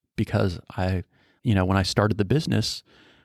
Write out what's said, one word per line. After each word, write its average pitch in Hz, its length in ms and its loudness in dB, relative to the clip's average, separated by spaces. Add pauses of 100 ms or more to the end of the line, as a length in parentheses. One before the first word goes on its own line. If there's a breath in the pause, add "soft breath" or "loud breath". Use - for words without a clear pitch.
(140)
because 101 460 -2 (160)
I, 92 280 -2 (380 soft breath)
you 113 120 2
know, 95 100 4
when 95 140 2
I 95 40 4
started 104 360 2
the 104 60 2
business, 110 600 -2 (400 soft breath)